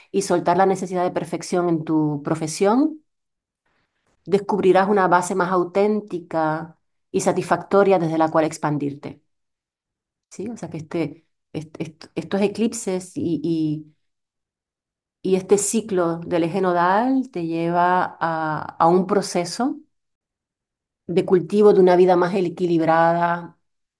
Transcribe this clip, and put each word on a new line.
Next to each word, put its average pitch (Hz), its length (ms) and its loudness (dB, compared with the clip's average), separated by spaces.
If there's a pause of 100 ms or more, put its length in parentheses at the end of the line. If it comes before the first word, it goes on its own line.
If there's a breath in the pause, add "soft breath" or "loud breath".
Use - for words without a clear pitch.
(100)
y 190 120 -2
soltar 175 340 0
la 190 100 4
necesidad 185 380 -2
de 180 80 0
perfección 175 560 -4
en 160 160 -2
tu 151 400 0
profesión, 196 760 0 (1200)
descubrirás 190 640 2
una 190 200 2
base 175 260 2
más 185 180 0
auténtica 175 1300 -2 (320)
y 190 100 -2
satisfactoria 185 760 2
desde 160 200 -2
la 160 120 2
cual 160 140 2
expandirte. 143 800 -6 (1080)
¿Sí? 190 180 -12
O 233 80 -12
sea 165 140 -12
que 160 80 -10
este, 156 480 -6 (260)
est-, - 280 -12
est-, - 340 -12
estos 175 280 -4
eclipses 202 720 -4
y, 156 260 -4
y, 156 520 -4 (1300)
y 185 140 0
este 190 220 2
ciclo 180 600 -2
del 170 260 -2
eje 170 160 -2
nodal 190 680 2
te 170 160 -8
lleva 175 760 0
a, 160 580 -4
a 165 100 4
un 185 180 4
proceso 190 720 -2 (1300)
de 185 180 0
cultivo 196 480 4
de 185 80 6
una 180 160 6
vida 180 200 6
más 180 180 0
equilibrada 170 1200 0 (420)